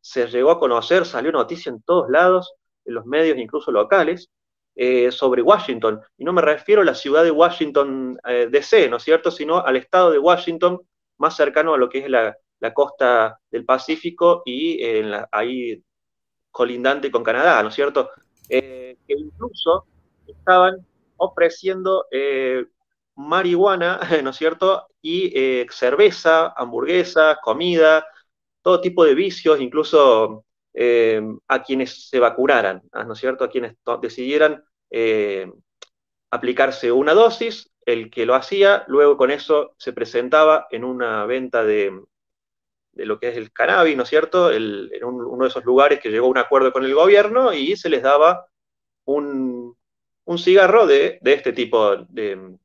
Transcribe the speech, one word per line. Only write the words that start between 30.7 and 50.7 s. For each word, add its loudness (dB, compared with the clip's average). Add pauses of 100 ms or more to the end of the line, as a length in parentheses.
eh, 0 (240)
a -2
quienes -6
se -2
vacunaran, 0 (100)
¿no -10
es -18
cierto? -4
A -6
quienes -8
to-, -6
decidieran, -2 (280)
eh, -4 (800)
aplicarse -2
una 2
dosis, 0 (160)
el -4
que -6
lo 2
hacía, 2
luego 4
con 2
eso -2
se -12
presentaba 2
en -10
una -6
venta -4
de, -2 (960)
de -12
lo -6
que -6
es -8
el -14
cannabis, 2
¿no -4
es -6
cierto? 2
El, -6
en -12
un, -10
uno -6
de 0
esos -10
lugares 4
que -8
llegó 0
a 2
un 0
acuerdo 2
con -4
el -4
gobierno 4
y -4
se -8
les 0
daba 4 (580)
un, -6 (500)
un -6
cigarro 6